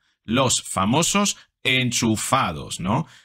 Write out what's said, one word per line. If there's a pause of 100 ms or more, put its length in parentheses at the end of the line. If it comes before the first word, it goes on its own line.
(220)
los
famosos (280)
enchufados,
¿no? (180)